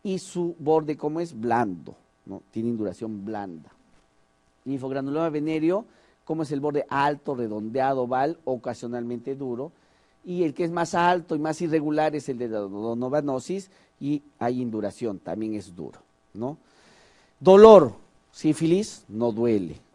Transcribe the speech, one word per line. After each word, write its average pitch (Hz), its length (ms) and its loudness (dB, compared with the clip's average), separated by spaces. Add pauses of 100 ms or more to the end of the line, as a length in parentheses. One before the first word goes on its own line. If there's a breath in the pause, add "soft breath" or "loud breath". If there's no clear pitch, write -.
y 190 180 -6
su 175 380 -6
borde, 151 400 0
¿cómo 151 220 -6
es? 165 200 -10
Blando, 113 560 -2 (300)
¿no? 95 160 -14 (100)
Tiene 113 180 -4
induración 107 540 -8
blanda. 98 480 -12 (920)
Linfogranuloma 139 640 -4
venéreo, 160 560 -2 (400 soft breath)
¿cómo 160 180 -4
es 143 80 -8
el 139 100 -4
borde? 143 280 -2
Alto, 143 460 -2
redondeado, 120 680 -2
oval, 135 420 -2
ocasionalmente 120 920 -8
duro. 135 360 -8 (540 soft breath)
Y 180 180 -2
el 151 100 0
que 175 100 -4
es 165 80 -2
más 170 240 -4
alto 175 400 0
y 147 40 -4
más 156 220 -4
irregular 156 540 0
es 143 140 -8
el 123 80 -6
de 120 100 -6
la 110 120 -4
donovanosis, 127 1120 -4 (300 soft breath)
y 143 240 -4 (160)
hay 127 220 -2
induración, 107 580 -6
también 107 340 -8
es 98 220 -12
duro, 80 240 -14 (340)
¿no? 127 240 -10 (800 soft breath)
Dolor, 190 540 12 (380)
sífilis, 165 800 0
no 113 240 -2
duele. 104 480 0 (120)